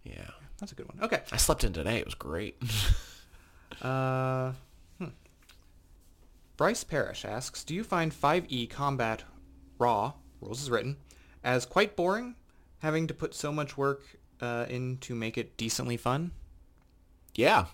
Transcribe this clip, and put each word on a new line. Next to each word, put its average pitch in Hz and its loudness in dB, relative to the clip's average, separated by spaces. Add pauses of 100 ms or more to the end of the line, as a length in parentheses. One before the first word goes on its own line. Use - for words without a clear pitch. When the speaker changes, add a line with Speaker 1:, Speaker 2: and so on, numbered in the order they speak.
Speaker 1:
Yeah. 50 -12 (300)
Speaker 2:
That's 202 -10
a - -16
good - -12
one. - -16
Okay. - 2 (100)
Speaker 1:
I - -4
slept - 4
in 98 2
today. 85 0
It - -2
was - -8
great. 85 -6 (120)
<laughs> 110 0 (1080)
Speaker 2:
Uh, 131 0 (480)
hmm. 170 -8 (1500)
Bryce 196 2
Parrish 123 -2
asks, 107 -6
"Do 151 -8
you 196 -4
find 165 0
five 170 2
E 120 -2
combat 127 -2 (560)
raw, 120 4 (260)
rules 120 -8
as 143 -6
written, 120 0 (460)
as 123 2
quite 208 2
boring, 214 0 (440)
having 156 0
to 160 -4
put - -6
so - -4
much 147 -4
work, 139 0 (360)
uh, 120 -2
in 127 -2
to 123 -8
make 113 -2
it 117 -4
decently 120 -2
fun?" 143 0 (1040)
Speaker 1:
Yeah. 127 6